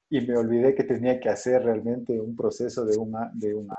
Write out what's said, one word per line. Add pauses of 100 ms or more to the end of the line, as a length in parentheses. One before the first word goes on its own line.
y
me
olvidé
que
tenía
que
hacer
realmente
un
proceso
de
un
a-,
de
un